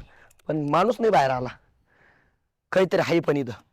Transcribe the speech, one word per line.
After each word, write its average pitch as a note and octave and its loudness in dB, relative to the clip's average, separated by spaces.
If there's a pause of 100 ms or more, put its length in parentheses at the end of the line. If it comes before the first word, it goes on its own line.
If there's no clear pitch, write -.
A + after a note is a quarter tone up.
(480)
पण D3+ -4
माणूस F#3+ 2
नाही A3+ 0
बाहेर D3 4
आला. B2+ -4 (1200)
काहीतरी F#3 2
आहे D#3+ 2
पण D3+ 0
इथं. B2+ -4 (200)